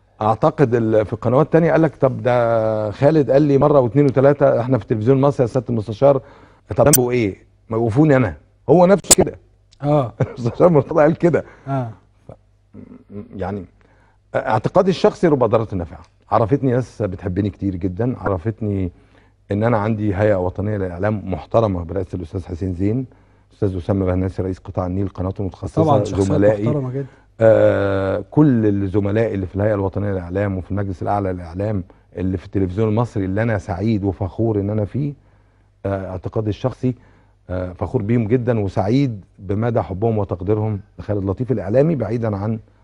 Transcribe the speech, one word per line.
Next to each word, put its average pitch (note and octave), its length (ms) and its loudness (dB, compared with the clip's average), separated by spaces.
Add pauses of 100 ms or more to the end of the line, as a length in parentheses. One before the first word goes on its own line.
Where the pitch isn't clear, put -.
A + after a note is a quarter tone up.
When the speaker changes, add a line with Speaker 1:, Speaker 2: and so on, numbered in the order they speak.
(220)
Speaker 1:
أعتقد A#2+ 520 2
ال-، A2 320 2
في A#2 100 -8
قنوات C3 360 0
تانية، E3 200 4
قال D#3 100 4
لك: D#3+ 140 0
"طب B2 260 0
ده A2+ 680 0
خالد C#3 400 2
قال C#3 120 6
لي C#3+ 160 4
مرة D3 220 4
واتنين B2+ 240 4
وتلاتة، C#3 560 4
إحنا B2 180 0
في - 60 -8
التلفزيون A#2 320 2
المصري C#3 260 2
يا A#2+ 60 0
سيادة A#2+ 220 -4
المستشار، A#2+ 500 2 (560)
طب B2 120 4
ذنبه B2 220 4
إيه؟ A2+ 260 0 (320)
ما A2+ 80 -4
يوقفوني B2+ 400 4
أنا." G#2 180 0 (360)
هو F3 160 6
نفسه F#3 280 2
كده. - 240 0 (440)
Speaker 2:
آه. C#3+ 380 0
Speaker 1:
<laughs> - 180 -6
المستشار A#2+ 300 4
مرتضى D#3 340 2
قال D#3 160 4
كده. D3 260 2 (240)
Speaker 2:
آه. C3 220 -4 (1500)
Speaker 1:
يعني F#2 280 -6 (680)
اعتقادي C3 560 0
الشخصي G#3 380 2
رب C#3 160 2
ضارة A2 300 0
نافعة. E2+ 260 -8 (300)
عرفتني A#2 420 2
ناس A#2+ 300 -4
بتحبني G2 480 -4
كتير G2 260 -6
جدًا، G2 420 -4
عرفتني G2 760 -4 (600)
إن G#2 100 0
أنا A2+ 160 2
عندي G#2 360 -2
هيئة G#2 220 2
وطنية F#2+ 400 -4
للإعلام F#2+ 560 -4
محترمة F#2 520 0
برئاسة F#2 320 -6
الأستاذ F2+ 300 -8
حسين F2+ 280 -6
زين، G#2+ 320 -2 (480)
أستاذ F#2+ 220 -2
أسامة F#2+ 300 -2
بهناسي F#2 360 -2
رئيس F#2 160 -6
قطاع F#2+ 280 -6
النيل، F#2 220 -4
قناته F#2+ 360 -6
متخصصة، F#2+ 400 -2
Speaker 2:
طبعًا C#3 200 2
شخصيات G2 220 0
Speaker 1:
زملائي. G2+ 400 2
Speaker 2:
محترمة C3 240 -2
جدًا. C3+ 160 -6 (340)
Speaker 1:
آه، G2 880 2
كل C3 360 4
الزملاء G2+ 680 0
اللي F#2+ 120 -4
في F2+ 100 -10
الهيئة G#2 180 0
الوطنية G2+ 360 -4
للإعلام F#2+ 480 -4
وفي F2 120 -10
المجلس G2 320 -6
الأعلى G2+ 300 -2
للإعلام F#2 520 -6 (320)
اللي F#2 200 -4
في - 100 -10
التلفزيون G2 420 -2
المصري، G#2+ 360 -2
اللي F#2+ 180 -2
أنا A2+ 160 -2
سعيد G2 460 -4
وفخور G2+ 560 -2
إن G2+ 100 -2
أنا G#2+ 140 -2
فيه. C#3 300 -6 (720)
آه، F#2+ 240 -6
اعتقادي G#2+ 400 -6
الشخصي، B2 440 -4 (560)
آه، F2+ 220 -6
فخور G2+ 300 -4
بيهم A2+ 240 0
جدًا A#2 340 0
وسعيد G#2 640 -2 (140)
بمدى G#2+ 440 -2
حبهم G#2+ 360 -2
وتقديرهم G#2 600 -2 (180)
لخالد G2+ 260 -6
لطيف G#2 280 -4
الإعلامي، A#2+ 420 0
بعيدًا A2+ 420 -4
عن G#2+ 220 -4 (260)